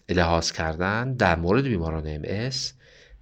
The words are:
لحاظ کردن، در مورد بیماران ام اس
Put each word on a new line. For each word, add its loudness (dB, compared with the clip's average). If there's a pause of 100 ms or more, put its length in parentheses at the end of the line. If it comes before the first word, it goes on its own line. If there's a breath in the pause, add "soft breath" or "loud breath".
لحاظ 2
کردن، -2
در 4
مورد 2
بیماران -2
ام -6
اس -4 (500 soft breath)